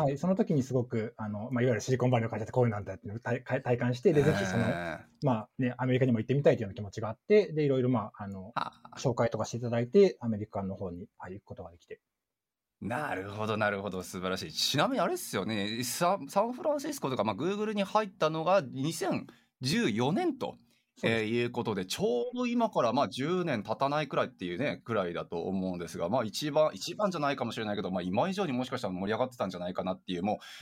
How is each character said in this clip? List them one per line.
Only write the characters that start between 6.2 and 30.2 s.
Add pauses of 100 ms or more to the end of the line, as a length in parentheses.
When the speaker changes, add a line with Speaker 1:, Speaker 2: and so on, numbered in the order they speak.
Speaker 1:
っ
て
み
た
い
と
い
う
よ
う
な
気
持
ち
が
あ
っ (100)
て、
で、
い
ろ
い
ろ、
ま
あ、
あ
の、
Speaker 2:
は (120)
あ。
Speaker 1:
紹
介
と
か
し
て
い
た
だ
い
て、
ア
メ
リ
カ
の
方
に、 (100)
は
い、
行
く
こ
と
が
で
き
て。 (800)
Speaker 2:
な
る
ほ
ど、
な
る
ほ
ど。
素
晴
ら
し
い。
ち
な
み
に
あ
れ
っ
す
よ
ね。
サ
ン、
サ
ン
フ
ラ
ン
シ
ス
コ
と
か、
ま
あ、
Google
に
入
っ
た
の
が
二
千 (340)
十
四
年
と、 (400)
Speaker 1:
そ
う
で
す。
Speaker 2:
え
ー、
い
う
こ
と
で、
ち
ょ
う
ど
今
か
ら、
ま
あ、
十
年
経
た
な
い
く
ら
い
っ
て
い
う
ね、
く
ら
い
だ
と
思
う
ん
で
す
が、
ま
あ、
一
番、
一
番
じ
ゃ
な
い
か
も
し
れ
な
い
け
ど、
ま
あ、
今
以
上
に
も
し
か
し
た
ら
盛
り
上
が
っ
て
た
ん
じ
ゃ
な
い
か
な
っ
て
い
う、